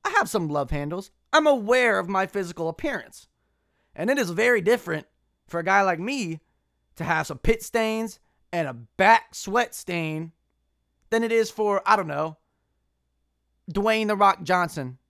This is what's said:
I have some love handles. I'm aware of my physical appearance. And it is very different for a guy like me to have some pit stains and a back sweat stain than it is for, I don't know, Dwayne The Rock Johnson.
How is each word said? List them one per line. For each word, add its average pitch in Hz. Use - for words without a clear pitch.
I 403
have 403
some 175
love 147
handles. 151
I'm 302
aware 240
of 175
my 190
physical 170
appearance. -
And 185
it 277
is 214
very 220
different 170
for 170
a 170
guy 196
like 180
me 190
to -
have 156
some 143
pit 220
stains 220
and 165
a 127
back 190
sweat -
stain 160
than 226
it 233
is 220
for, 208
I 208
don't 180
know, 151
Dwayne 214
The 214
Rock 196
Johnson. 160